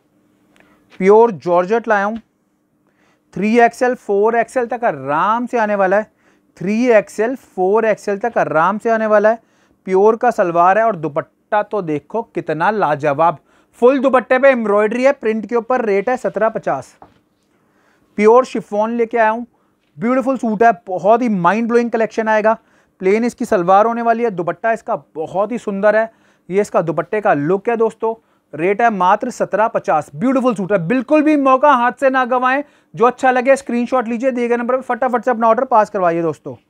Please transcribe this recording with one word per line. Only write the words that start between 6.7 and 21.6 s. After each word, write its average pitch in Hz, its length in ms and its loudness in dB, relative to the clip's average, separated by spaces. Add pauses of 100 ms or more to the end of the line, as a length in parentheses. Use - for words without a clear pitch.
एक्सएल, 226 480 0
फ़ोर 202 500 -2
एक्सएल 202 320 -2
तक 233 200 -4
आराम 165 400 0
से 233 120 -4
आने 220 180 0
वाला 214 220 4
है। 233 100 -2 (460)
प्योर 196 300 4
का 233 160 0
सलवार 180 460 2
है 226 60 2
और 220 140 0
दुपट्टा 156 640 -6
तो 208 200 -6
देखो 156 420 -6
कितना 165 480 -4
लाजवाब, 151 680 0 (440)
फुल 262 180 4
दुपट्टे 254 380 2
पे 269 120 4
एम्ब्रॉयडरी 214 540 0
है, 269 80 4
प्रिंट 220 340 -4
के 240 100 -2
ऊपर। 233 280 -2
रेट 196 240 -2
है 254 100 -2
सत्रह 202 320 -2
पचास। 170 460 -6 (1200)
प्योर 226 280 6
शिफॉन 214 460 -6
लेके 233 260 -2
आया 220 120 2
हूँ, 233 160 -6 (500)
ब्यूटीफुल 247 420 -2
सूट 220 240 -2
है, 233 100 6 (140)
बहुत 190 360 0
ही 254 60 0
माइंड 202 400 0